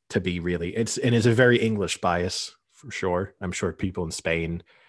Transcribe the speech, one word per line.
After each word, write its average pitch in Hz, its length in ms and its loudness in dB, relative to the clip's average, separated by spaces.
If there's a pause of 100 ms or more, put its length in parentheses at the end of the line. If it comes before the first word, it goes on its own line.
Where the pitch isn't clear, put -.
to 101 100 0
be 90 200 -2
really, 87 360 -4
it's, 113 220 -2
and 120 160 2
it's 113 140 4
a 117 60 6
very 120 260 6
English 107 420 -2
bias 87 540 -2 (180)
for - 160 -20
sure. 92 500 -2
I'm 92 120 -6
sure 90 200 -4
people 90 320 -4
in 82 80 -6
Spain 82 520 -4 (260)